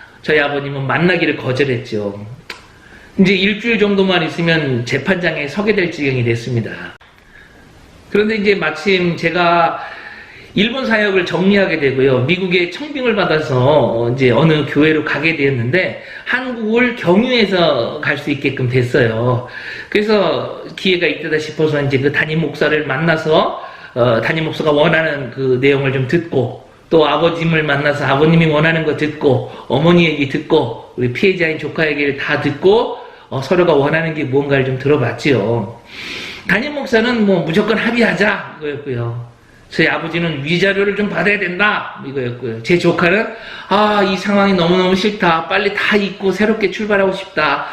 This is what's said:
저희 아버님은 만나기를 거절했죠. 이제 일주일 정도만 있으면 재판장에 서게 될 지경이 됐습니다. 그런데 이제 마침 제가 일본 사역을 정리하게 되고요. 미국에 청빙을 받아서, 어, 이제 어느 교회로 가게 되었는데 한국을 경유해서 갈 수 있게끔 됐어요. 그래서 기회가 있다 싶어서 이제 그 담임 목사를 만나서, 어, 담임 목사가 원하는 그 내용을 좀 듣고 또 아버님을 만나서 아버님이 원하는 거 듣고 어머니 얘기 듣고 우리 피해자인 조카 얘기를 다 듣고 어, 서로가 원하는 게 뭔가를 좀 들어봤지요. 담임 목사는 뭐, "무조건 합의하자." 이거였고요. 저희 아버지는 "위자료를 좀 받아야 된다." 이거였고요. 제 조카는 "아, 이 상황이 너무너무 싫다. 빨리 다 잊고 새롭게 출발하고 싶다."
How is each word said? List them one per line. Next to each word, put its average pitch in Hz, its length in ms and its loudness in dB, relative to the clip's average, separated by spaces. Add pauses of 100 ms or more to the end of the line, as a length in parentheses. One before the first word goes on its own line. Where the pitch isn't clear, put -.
(220)
저희 151 180 2
아버님은 139 460 -2
만나기를 160 520 0
거절했죠. 113 880 -4 (960)
이제 196 140 6
일주일 208 460 0
정도만 190 440 2
있으면 147 640 0
재판장에 151 640 -2
서게 208 280 0
될 175 160 0
지경이 135 320 -2
됐습니다. 117 480 -2 (1400)
그런데 214 260 2
이제 202 180 2
마침 175 600 0
제가 170 720 2 (680)
일본 233 300 0
사역을 208 400 2
정리하게 180 540 2
되고요. 131 420 2
미국에 175 500 0
청빙을 269 440 -4
받아서, 156 440 0
어, 120 520 2
이제 127 200 4
어느 151 340 4
교회로 151 400 2
가게 156 300 -2
되었는데 139 680 -2 (220)
한국을 240 680 -2
경유해서 185 1080 2
갈 147 160 -2
수 143 140 -6
있게끔 135 360 -2
됐어요. 117 800 0 (420)
그래서 196 760 0 (120)
기회가 180 300 0
있다 156 320 -2
싶어서 151 460 0
이제 135 160 2
그 139 120 2
담임 156 300 0
목사를 147 440 0
만나서, 156 800 0 (300)
어, 120 280 2
담임 160 240 -2
목사가 151 260 0
원하는 151 600 2
그 131 300 0
내용을 139 320 2
좀 131 140 -2
듣고 147 600 -2 (220)
또 160 180 6
아버님을 160 560 2
만나서 143 420 0
아버님이 156 420 4
원하는 160 380 2
거 143 120 -2
듣고 147 540 0 (160)
어머니 170 380 4
얘기 147 240 0
듣고 147 680 -2
우리 120 160 -2
피해자인 170 460 0
조카 151 280 -4
얘기를 143 300 -2
다 143 240 -4
듣고 190 560 2 (320)
어, 113 120 -4
서로가 175 320 2
원하는 151 400 2
게 147 100 -4
뭔가를 135 420 0
좀 131 140 -4
들어봤지요. 117 1000 0 (680)
담임 262 260 0
목사는 233 520 0
뭐, 190 160 4
"무조건 196 360 0
합의하자." 202 840 0
이거였고요. 123 680 -6 (400)
저희 160 180 2
아버지는 156 560 -2
"위자료를 196 520 0
좀 202 140 -2
받아야 202 280 0
된다." 180 720 -4
이거였고요. 123 560 -6
제 175 140 2
조카는 175 500 2 (400)
"아, 208 360 2
이 190 140 0
상황이 202 360 2
너무너무 180 420 2
싫다. 185 520 0
빨리 196 280 -2
다 - 200 0
잊고 196 360 0
새롭게 202 400 0
출발하고 196 400 0
싶다." 151 600 -4